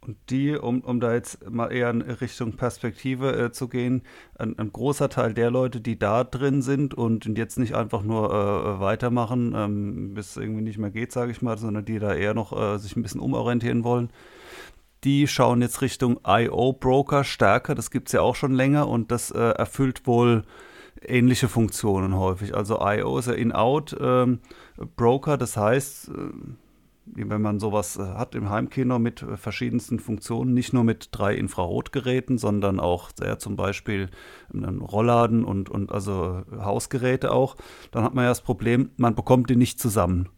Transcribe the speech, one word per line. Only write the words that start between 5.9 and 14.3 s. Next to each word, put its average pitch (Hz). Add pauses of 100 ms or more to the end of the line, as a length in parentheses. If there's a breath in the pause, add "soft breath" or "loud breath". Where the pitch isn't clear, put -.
da 110
drin 135
sind 135
und 110
jetzt 113
nicht 120
einfach 110
nur, 107
äh, 101
weitermachen, 120
ähm, 101
bis 104
es -
irgendwie 107
nicht 110
mehr 104
geht, 110
sag 123
ich 113
mal, -
sondern 107
die 110
da 101
eher 101
noch, 113
äh, 104
sich 101
ein 120
bisschen -
umorientieren 120
wollen, 120 (960 loud breath)